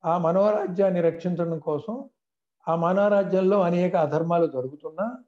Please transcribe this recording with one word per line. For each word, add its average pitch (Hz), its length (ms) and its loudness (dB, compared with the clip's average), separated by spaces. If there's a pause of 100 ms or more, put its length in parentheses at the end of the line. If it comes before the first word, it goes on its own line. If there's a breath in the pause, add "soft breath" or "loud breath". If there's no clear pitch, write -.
ఆ 170 140 0
మనోరాజ్యాన్ని 190 800 0
రక్షించడం 165 580 -2
కోసం 214 520 -6 (580)
ఆ 165 80 0
మనోరాజ్యంలో 190 880 2
అనేక 175 340 0
అధర్మాలు 165 500 0
జరుగుతున్నా 156 800 -8